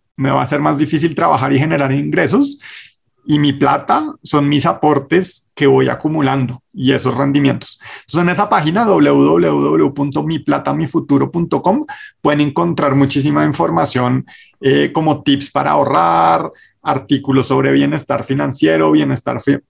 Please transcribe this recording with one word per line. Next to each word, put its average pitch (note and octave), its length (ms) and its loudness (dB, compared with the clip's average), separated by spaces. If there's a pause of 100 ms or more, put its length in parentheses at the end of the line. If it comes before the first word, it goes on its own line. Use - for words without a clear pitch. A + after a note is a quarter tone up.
(160)
me C3+ 140 0
va C3+ 120 0
a B2+ 40 -2
ser D3 140 -2
más D3+ 180 0
difícil D3+ 380 0
trabajar C#3 360 0
y C3+ 60 2
generar C#3+ 320 0
ingresos, E3 720 0 (640)
y D3 120 2
mi D3 140 2
plata C#3 720 0
son C#3+ 260 0
mis C#3+ 160 0
aportes D#3 880 -2
que D3 120 2
voy C3 220 4
acumulando C3+ 720 -2 (100)
y C3+ 200 0
esos B2 240 0
rendimientos. C#3 640 0 (220)
Entonces, - 180 -4
en F3 80 2
esa G3 200 0
página, F3+ 360 0
w D#3+ 260 4
w D3+ 400 4
w D3 420 2
punto C#3+ 300 -4
mi D#3 160 -4
plata C#3 340 -2
mi D#3 140 -2
futuro C#3 460 -2
punto E3 280 -2
com, B3+ 240 0 (380)
pueden D3 200 2
encontrar D3 520 -2
muchísima C#3+ 500 2
información, C#3 800 -2 (360)
eh, C#3 320 2
como D#3 300 -2
tips C#3 280 -2
para C#3+ 220 -2
ahorrar, E3 800 0 (300)
artículos C3+ 680 0
sobre C3+ 240 2
bienestar C#3+ 520 -2
financiero, D#3 680 0
bienestar C3 480 -2
fi-, C#3 180 0 (120)